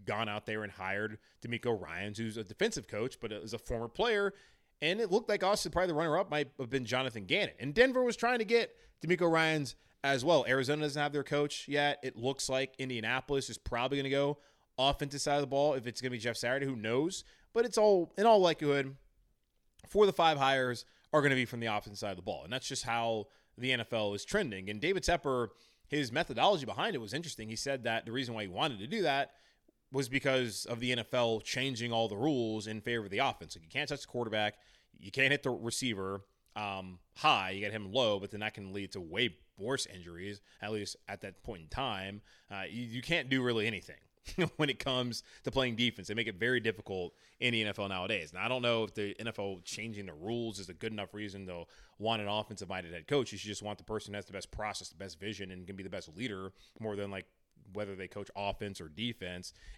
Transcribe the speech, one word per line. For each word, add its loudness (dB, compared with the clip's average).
gone -2
out -6
there -2
and -6
hired -4
DeMeco -2
Ryans, -6
who's -4
a -6
defensive -2
coach, -4
but -6
is -6
a -6
former -4
player. 2
And 2
it 0
looked 2
like, 2
honestly, 2
probably 2
the 0
runner-up 2
might 0
have -4
been 2
Jonathan -2
Gannon. 2
And -4
Denver 6
was 0
trying 2
to 0
get 2
DeMeco 4
Ryans 4
as 4
well. 8
Arizona 4
doesn't 0
have 0
their 0
coach 0
yet. 2
It -6
looks -2
like 0
Indianapolis -2
is -8
probably 0
gonna -2
go 2
offensive 2
side 4
of 4
the 0
ball. 4
If -2
it's -6
gonna -2
be -4
Jeff -2
Saturday, 0
who -2
knows? 0
But 4
it's 0
all, 6
in 6
all 10
likelihood, 4
four 8
of 10
the 4
five 6
hires 4
are 8
gonna 6
be 2
from -8
the -2
offensive -2
side -4
of -6
the -12
ball. -4
And -8
that's -6
just -6
how 0
the 0
N 2
F -6
L 0
is -6
trending. -2
And -4
David 0
Tepper, 0
his -2
methodology 2
behind -2
it -4
was -8
interesting. -8
He -6
said -4
that 0
the -8
reason -4
why -4
he -4
wanted -2
to -8
do -2
that 0
was 0
because 2
of -4
the 0
N 2
F -4
L 4
changing -2
all 4
the -4
rules 2
in -6
favor -2
of -10
the 0
offense. -2
Like, -20
you -20
can't -4
touch -6
the -14
quarterback, 0
you -14
can't 4
hit 2
the 0
receiver, -2
um, -6
high, 4
you -4
get -2
him -6
low, 4
but -6
then -10
that -4
can -10
lead -8
to -8
way 0
worse -2
injuries, -12
at -6
least -6
at -10
that -14
point -12
in -20
time. -4
Uh, -6
you, -8
you -6
can't -2
do 4
really 2
anything -4
<laughs> 0
when 2
it -4
comes -2
to -2
playing 2
defense. 0
They -4
make 0
it -6
very 2
difficult -4
in 2
the 2
N 0
F -4
L -2
nowadays. -2
Now, -4
I 0
don't 0
know 2
if -4
the -4
N -6
F -8
L -6
changing -8
the -12
rules -4
is -10
a -12
good -6
enough -8
reason -8
to -10
want 0
an -4
offensive-minded -6
head -12
coach. 0
You -12
should -10
just -8
want -6
the -20
person -6
who -6
has -8
the -16
best -10
process, -8
the -18
best -14
vision, -8
and -12
can -12
be -10
the -10
best -10
leader -6
more -4
than, -4
like, -8
whether -6
they -8
coach -10
offense -4
or -12
defense. -6